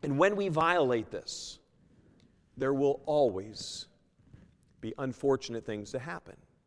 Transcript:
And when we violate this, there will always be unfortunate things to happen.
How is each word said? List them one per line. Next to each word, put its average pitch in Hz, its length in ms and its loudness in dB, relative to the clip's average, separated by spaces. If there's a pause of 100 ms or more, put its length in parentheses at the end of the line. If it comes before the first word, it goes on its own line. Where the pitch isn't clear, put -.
And 143 160 0
when 196 180 6
we 196 120 0
violate 151 640 4
this, - 480 -10 (960)
there 135 180 0
will 139 320 2
always 110 800 0 (960)
be 110 180 -8
unfortunate 127 680 -2
things 104 280 -6
to 131 60 -6
happen. 151 380 -12 (300)